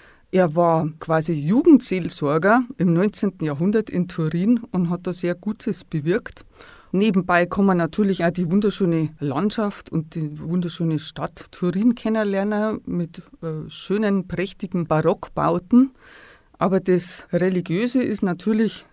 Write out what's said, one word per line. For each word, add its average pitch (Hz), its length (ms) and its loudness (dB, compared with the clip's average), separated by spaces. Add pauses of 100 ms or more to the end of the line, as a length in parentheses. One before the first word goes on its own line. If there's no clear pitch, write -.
(300)
Er 180 240 2
war 165 360 2 (100)
quasi 160 340 0
Jugendseelsorger 185 1300 2 (140)
im 175 160 2
neunzehnten 190 520 0
Jahrhundert 185 440 0
in 180 200 -2
Turin 175 500 0 (120)
und 180 180 0
hat 175 180 -6
da 180 60 -4
sehr 175 220 -4
Gutes 208 500 -8
bewirkt. 165 600 -6 (480)
Nebenbei 180 520 2
kann 196 180 0
man 196 140 4
natürlich 175 480 0
auch 170 60 2
die 170 200 -4
wunderschöne 180 680 0
Landschaft 196 760 -4
und 160 200 -4
die 151 280 -8
wunderschöne 165 580 -2
Stadt - 520 -8
Turin 196 440 0
kennenlernen 208 920 -2
mit, 175 360 -6 (200)
äh, 160 280 -8
schönen, 196 580 -2
prächtigen 175 600 -6
Barockbauten. 170 1040 2 (680)
Aber 190 240 2
das 180 500 0
Religiöse 185 720 0
ist 214 200 -2
natürlich 208 680 0